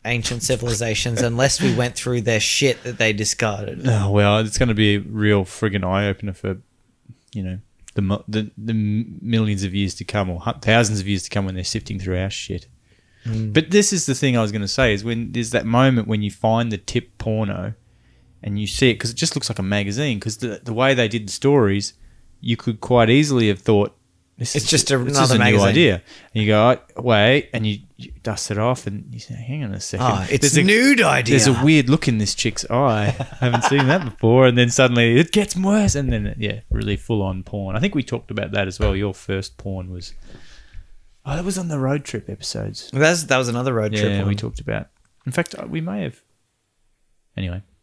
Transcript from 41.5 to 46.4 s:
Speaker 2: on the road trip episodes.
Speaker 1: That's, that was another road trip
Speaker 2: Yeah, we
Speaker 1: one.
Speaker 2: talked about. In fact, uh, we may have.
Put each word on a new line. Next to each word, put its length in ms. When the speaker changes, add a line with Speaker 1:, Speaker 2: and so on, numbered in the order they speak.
Speaker 2:
on 120
the 100
road 260
trip 240
episodes. 640
Speaker 1:
That's, 320
that 140
was 100
another 240
road 220
trip 100
Speaker 2:
Yeah, 160
we 60
Speaker 1:
one. 100
Speaker 2:
talked 240
about. 280
In 80
fact, 260
uh, 80
we 140
may 220
have. 180